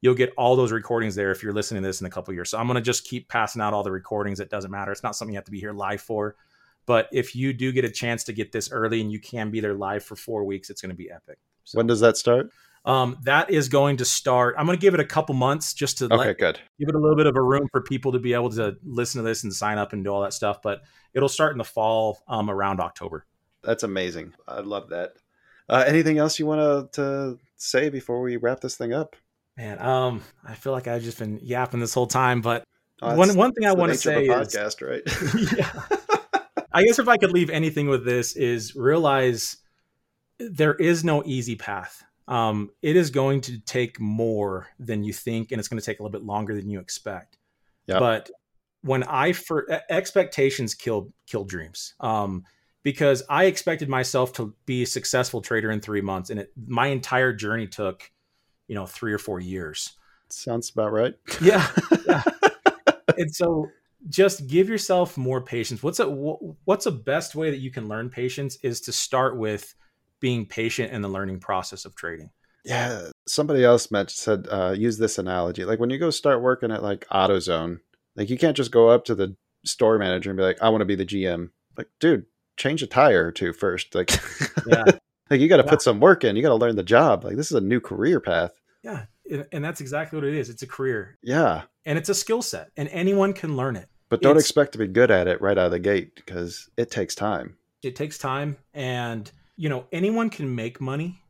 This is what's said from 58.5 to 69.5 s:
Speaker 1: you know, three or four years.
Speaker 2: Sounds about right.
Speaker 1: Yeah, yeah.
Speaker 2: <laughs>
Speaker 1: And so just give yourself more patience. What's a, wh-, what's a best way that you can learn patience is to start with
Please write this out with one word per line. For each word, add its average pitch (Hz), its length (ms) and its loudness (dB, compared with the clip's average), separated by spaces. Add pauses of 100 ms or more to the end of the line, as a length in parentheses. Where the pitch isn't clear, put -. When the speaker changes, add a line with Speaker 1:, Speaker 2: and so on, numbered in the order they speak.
Speaker 1:
you 110 80 -10
know, 95 100 -8
three 107 280 -6
or 104 40 0
four 101 220 -6
years. 90 540 -10 (360)
Speaker 2:
Sounds 117 400 -8
about 107 220 -2
right. 110 220 0 (280)
Speaker 1:
Yeah, 180 260 6 (400)
yeah. 143 200 2
Speaker 2:
<laughs> - 40 0 (840)
Speaker 1:
And 160 180 -4
so 165 340 0 (420)
just 180 380 2
give 170 220 4
yourself 185 480 0
more 127 220 -2
patience. 120 440 -6
What's 147 160 -4
a, 160 60 2
wh-, 143 500 -6 (100)
what's 196 220 2
a 208 40 0
best 143 440 -4
way 156 160 -2
that 135 80 -6
you 131 100 -8
can 120 180 -10
learn 110 220 -6
patience 127 540 -6
is 120 180 -4
to - 100 -10
start 127 460 0
with 107 380 -6 (440)